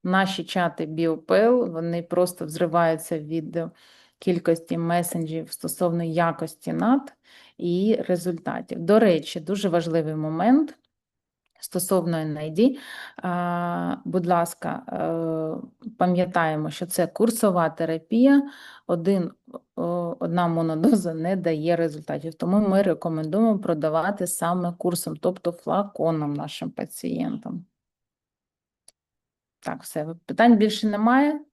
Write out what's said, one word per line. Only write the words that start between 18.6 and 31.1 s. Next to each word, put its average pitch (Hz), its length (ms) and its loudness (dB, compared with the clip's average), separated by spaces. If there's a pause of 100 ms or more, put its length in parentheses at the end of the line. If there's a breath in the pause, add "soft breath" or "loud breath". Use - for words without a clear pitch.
один, 175 440 0 (440)
о, 170 440 -4
одна 175 280 0
монодоза 165 680 2
не 165 220 -2
дає 165 400 0
результатів, 156 580 -4
тому 196 340 2
ми 190 140 4
рекомендуємо 175 800 0
продавати 165 680 0
саме 175 500 -2
курсом, 170 400 -4
тобто 180 340 -2
флаконом 160 840 -2
нашим 151 380 -8
пацієнтам. - 920 -8 (1900)
Так, - 240 -10
все, 160 320 -8 (100)
питань 233 320 6
більше 214 300 2
немає. 254 520 4 (140)